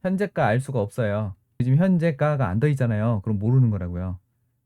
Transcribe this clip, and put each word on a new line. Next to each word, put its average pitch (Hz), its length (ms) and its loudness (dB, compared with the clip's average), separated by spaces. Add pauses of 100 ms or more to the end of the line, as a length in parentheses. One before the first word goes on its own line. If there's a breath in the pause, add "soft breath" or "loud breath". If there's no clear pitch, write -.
현재가 185 440 -2
알 113 140 2
수가 131 220 -4
없어요. 104 520 -4 (300)
지금 131 140 2
현재가가 151 720 2
안 98 100 0
떠 151 80 2
있잖아요. 113 560 0
그럼 107 160 -2
모르는 120 300 4
거라고요. 90 500 -4 (460)